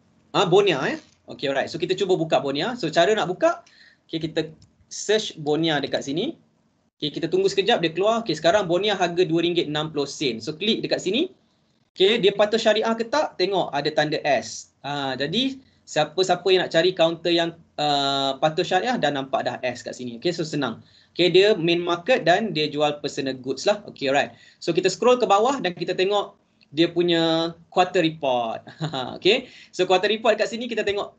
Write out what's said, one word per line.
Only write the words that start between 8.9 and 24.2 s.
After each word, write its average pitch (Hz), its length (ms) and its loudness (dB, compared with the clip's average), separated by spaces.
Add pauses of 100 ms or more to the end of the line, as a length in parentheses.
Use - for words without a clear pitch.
harga 175 320 0
dua 165 160 0
ringgit 170 240 0
enam 151 240 -4
puluh 143 160 -2
sen. 123 320 -4
So 156 160 -8
klik 196 320 -2
dekat 147 160 -2
sini. 240 320 -2 (640)
Okey, 196 240 4
dia 196 80 6
patuh 214 320 2
syariah 220 320 2
ke 226 160 -6
tak? 302 320 0
Tengok 185 320 0
ada 143 160 -2
tanda 151 320 0
S. - 480 -2 (160)
Ha, 135 320 -6
jadi 226 400 -2 (240)
siapa-siapa 175 640 0
yang 185 160 4
nak - 80 -4
cari 180 240 2
kaunter 170 400 2
yang, 170 240 0 (240)
uh, 139 560 0
patuh 160 240 -4
syariah 185 400 0
dah 147 80 2
nampak 135 400 -2
dah 120 160 -8
S - 160 -6
kat - 160 -10
sini. 117 240 -12
Okey, 175 80 0
so 160 160 -4
senang. 135 320 -4 (400)
Okey, 175 160 4
dia 196 240 6
main 170 240 0
market 170 400 0
dan 180 320 2
dia 151 160 -2
jual 147 320 0
personal 135 320 -6
goods 131 320 -6
lah. 208 240 2
Okey, 135 240 -2
alright. - 160 2 (320)